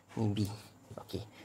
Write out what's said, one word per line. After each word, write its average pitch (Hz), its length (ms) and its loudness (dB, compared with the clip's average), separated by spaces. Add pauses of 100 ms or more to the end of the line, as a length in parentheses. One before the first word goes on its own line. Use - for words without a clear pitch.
(200)
ni 113 120 6
B. 104 120 4 (600)
Okey, 95 200 -6 (200)